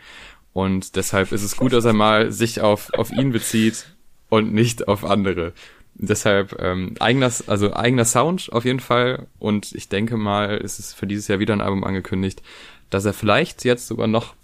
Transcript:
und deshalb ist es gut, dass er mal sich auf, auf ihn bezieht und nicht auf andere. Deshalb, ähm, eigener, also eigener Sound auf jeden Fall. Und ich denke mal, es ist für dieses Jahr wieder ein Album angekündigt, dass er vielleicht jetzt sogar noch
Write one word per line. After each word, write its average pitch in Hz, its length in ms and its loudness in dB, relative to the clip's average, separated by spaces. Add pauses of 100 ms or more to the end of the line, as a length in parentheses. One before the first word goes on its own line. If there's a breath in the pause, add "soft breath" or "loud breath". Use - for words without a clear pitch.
(540 loud breath)
und 95 420 -2
deshalb 95 380 0
ist 101 100 -2
es 98 140 -6
gut, 127 160 2
dass 117 120 4
er 113 80 4
mal 107 380 4
sich 107 300 -2
auf, 107 320 2
auf - 180 -2
ihn 135 220 0
bezieht 110 540 0 (420)
und 110 240 2
nicht 117 340 0
auf 101 160 0
andere. 92 500 0 (420 loud breath)
Deshalb, 101 640 0
ähm, 92 400 -2
eigener, 127 320 4 (160)
also 101 280 2
eigener 120 300 2
Sound 160 460 0
auf 120 140 0
jeden 131 140 0
Fall. 127 480 -2 (120)
Und 104 340 -2
ich - 160 -12
denke 113 280 -2
mal, 104 460 0
es 98 160 -8
ist - 140 -14
für - 140 -8
dieses 101 200 -6
Jahr 101 120 2
wieder 107 140 2
ein 104 80 0
Album 98 220 0
angekündigt, 95 580 -2 (500 loud breath)
dass 98 140 0
er 101 80 2
vielleicht 113 500 0
jetzt 123 240 0
sogar 110 200 -4
noch 110 360 -2